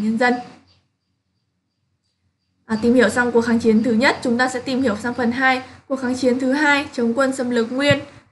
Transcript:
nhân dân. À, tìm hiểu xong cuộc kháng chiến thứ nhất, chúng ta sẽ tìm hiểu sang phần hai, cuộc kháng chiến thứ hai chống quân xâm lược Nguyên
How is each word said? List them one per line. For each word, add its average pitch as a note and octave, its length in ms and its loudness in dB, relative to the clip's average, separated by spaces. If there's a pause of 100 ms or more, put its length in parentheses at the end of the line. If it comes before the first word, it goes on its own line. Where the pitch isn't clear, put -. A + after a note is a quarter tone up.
nhân A3 160 -2
dân. B3 160 2 (2250)
À, A3 160 -4
tìm A#3+ 120 4
hiểu A#3 160 4
xong A#3+ 220 0
cuộc A#3 100 4
kháng A#3 180 2
chiến A3 240 4
thứ A#3+ 100 0
nhất, C4 300 2
chúng A#3 140 0
ta C4 120 0
sẽ B3 100 -6
tìm C4 220 -2
hiểu A3 160 0
sang A#3+ 160 -6
phần A#3+ 180 -2
hai, C4 300 0 (260)
cuộc C4+ 80 -4
kháng B3+ 200 -4
chiến B3+ 240 0
thứ C4 120 0
hai D4 420 0
chống A#3 200 -2
quân C4+ 220 0
xâm B3 140 -6
lược A#3+ 220 -2
Nguyên C#4+ 280 0 (320)